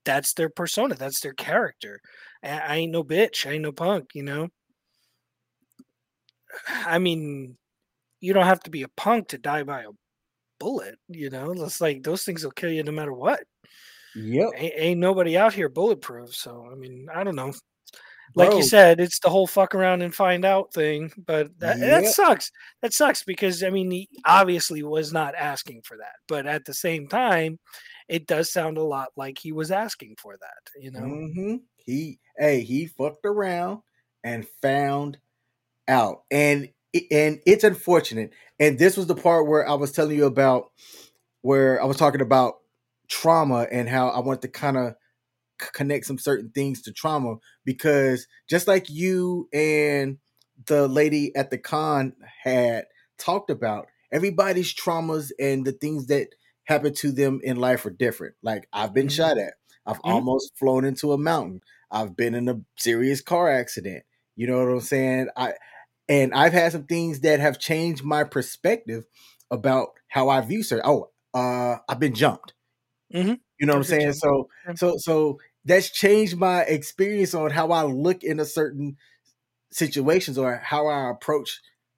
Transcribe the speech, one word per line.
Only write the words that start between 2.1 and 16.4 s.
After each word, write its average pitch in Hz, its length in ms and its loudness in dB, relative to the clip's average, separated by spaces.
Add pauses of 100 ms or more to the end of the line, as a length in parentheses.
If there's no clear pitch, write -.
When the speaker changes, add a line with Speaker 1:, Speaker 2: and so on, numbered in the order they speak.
Speaker 1:
I, 147 160 -8
I 151 180 -6
ain't 165 140 -4
no 165 120 -2
bitch. 160 440 0
I 139 60 -6
ain't 156 100 -6
no 151 80 -6
punk, 165 420 -4
you 143 100 -12
know? 147 260 -8 (2000)
<sighs> - 180 -18
I 170 320 -2
mean, 147 580 -4 (640)
you 185 120 -2
don't 185 120 4
have 185 180 4
to 165 80 -18
be 147 120 -10
a - 60 -12
punk 220 400 -2
to 135 80 -12
die 147 260 -4
by 135 200 -10
a 107 80 -18 (680)
bullet, - 380 -10 (120)
you 156 200 -12
know? 135 240 -10
It's 160 280 -10
like, 143 220 -2
those 160 200 -4
things 165 200 -8
will 139 80 -10
kill 170 200 -8
you 156 120 -4
no 147 80 -8
matter 151 220 -8
what. 147 280 -2 (760)
Speaker 2:
Yep. 117 400 -2
Speaker 1:
Ain't, 151 220 -6
ain't 170 220 0
nobody 180 380 2
out 214 160 4
here 170 160 -2
bulletproof, 127 640 -4
so, 120 380 -14